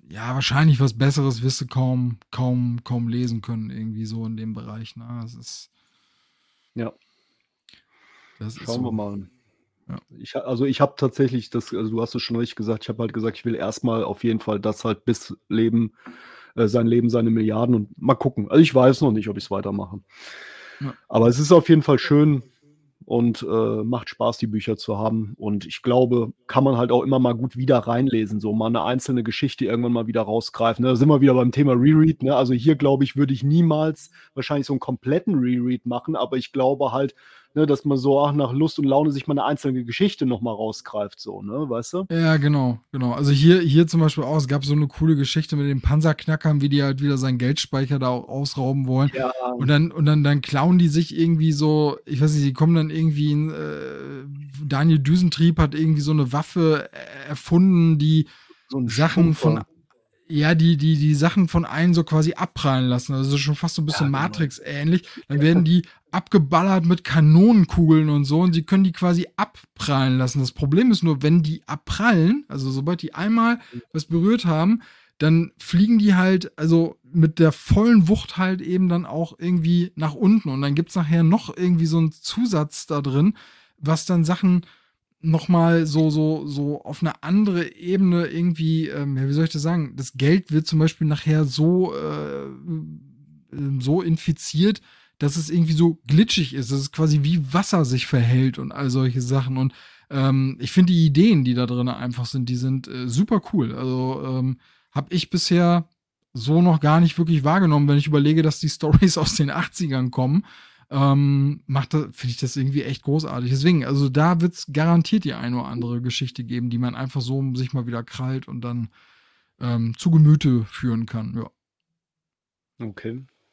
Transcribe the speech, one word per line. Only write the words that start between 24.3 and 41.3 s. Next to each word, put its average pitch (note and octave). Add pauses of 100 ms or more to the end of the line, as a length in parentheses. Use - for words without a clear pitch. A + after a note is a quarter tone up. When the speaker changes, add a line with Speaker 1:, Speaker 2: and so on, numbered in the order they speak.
Speaker 2:
die A2+
Bücher G#2+
zu G#2
haben. A2
Und G#2
ich -
glaube, A#2+ (160)
kann C3+
man C3+
halt A#2+
auch A#2+
immer C3+
mal A#2+
gut A#2+
wieder B2+
reinlesen, A2+
so G#2
mal A2
eine A2+
einzelne B2
Geschichte B2
irgendwann A#2+
mal A#2
wieder A2+
rausgreifen, A2+
ne? B2+
Da B2+
sind C3+
wir C#3+
wieder C3+
beim B2+
Thema C#3
Reread, D#3
ne? C#3
Also B2+
hier, C3
glaub C#3
ich, -
würde C#3
ich B2+
niemals D#3 (240)
wahrscheinlich C#3
so C#3+
einen C3
kompletten D3+
Reread B2
machen, B2
aber B2+
ich B2
glaube C3+
halt, C3+ (400)
ne, D#3
dass C#3+
man C#3+
so C#3
auch C#3+
nach C#3
Lust D3+
und C#3+
Laune C#3
sich C#3
mal C#3+
eine C#3
einzelne C3
Geschichte D#3
noch A#2+
mal A#2
rausgreift, G#2
so, G2